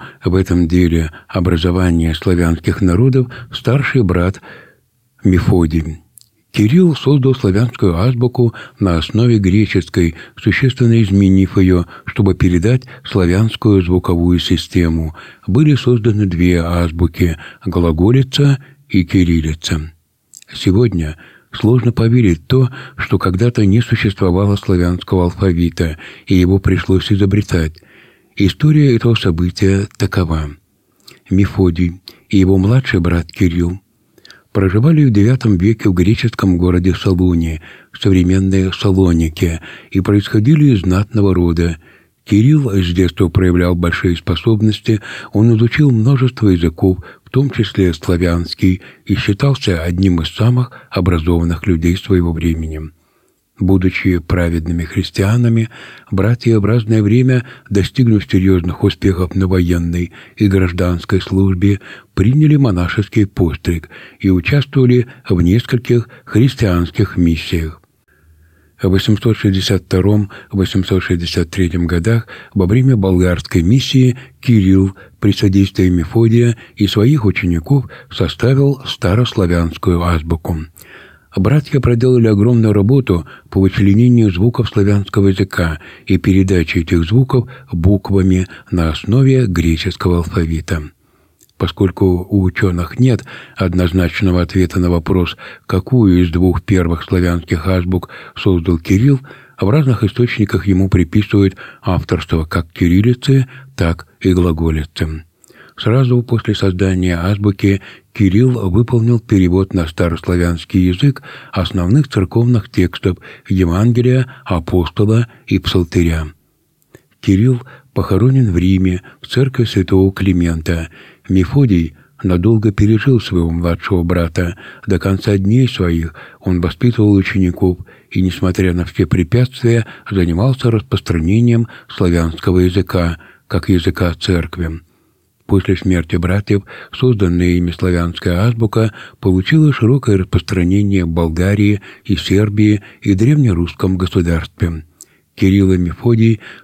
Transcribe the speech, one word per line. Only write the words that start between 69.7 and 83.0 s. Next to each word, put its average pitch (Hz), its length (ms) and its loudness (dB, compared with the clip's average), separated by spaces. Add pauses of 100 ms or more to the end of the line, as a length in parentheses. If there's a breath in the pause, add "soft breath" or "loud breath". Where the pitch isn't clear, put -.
втором — 98 480 0 (180 loud breath)
восемьсот 95 540 -2
шестьдесят 85 460 -4
третьем 87 360 -2
годах 90 400 -2 (280 loud breath)
во 95 120 2
время 127 300 2
болгарской 92 640 0
миссии 127 560 2 (220 loud breath)
Кирилл 95 560 2 (240 loud breath)
при 104 120 2
содействии 95 580 0
Мефодия 113 640 2 (180 loud breath)
и 101 140 0
своих 117 360 2
учеников 92 640 -2 (240 loud breath)
составил 135 720 0
старославянскую 87 1200 -2
азбуку. 82 540 -4 (800 loud breath)
Братья 135 440 0
проделали 120 480 2
огромную 110 440 2
работу 104 540 2 (240 loud breath)